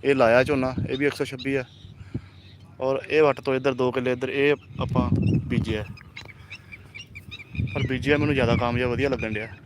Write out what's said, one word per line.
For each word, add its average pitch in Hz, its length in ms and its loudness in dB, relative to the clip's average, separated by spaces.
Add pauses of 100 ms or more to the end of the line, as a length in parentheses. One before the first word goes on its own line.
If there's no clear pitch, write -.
ਇਹ 139 120 4
ਲਾਇਆ 123 280 6
ਝੋਨਾ, 131 300 -2 (160)
ਇਹ 131 80 -2
ਵੀ 139 80 -2
ਇੱਕ 139 100 -2
ਸੌ 143 100 -4
ਛੱਬੀ 135 300 -6
ਆ। 131 80 -4 (1160)
ਔਰ 131 300 0
ਇਹ 151 140 4
ਵੱਟ 139 180 4
ਤੋਂ 135 140 0
ਇੱਧਰ 131 180 0
ਦੋ 127 180 2
ਕਿੱਲੇ 127 200 0
ਇੱਧਰ 127 180 -4
ਇਹ 143 260 2 (240)
ਆਪਾਂ - 300 -2 (380)
ਬੀਜਿਆ। 113 380 -2 (1900)
ਪਰ 139 140 -2
ਬੀਜਿਆ 131 300 2
ਮੈਨੂੰ 147 160 2
ਜ਼ਿਆਦਾ 120 220 4
ਕਾਮਯਾਬ 123 340 0
ਵਧੀਆ 127 200 0
ਲੱਗਣ 113 240 -2
ਡਿਆ 107 140 -6 (180)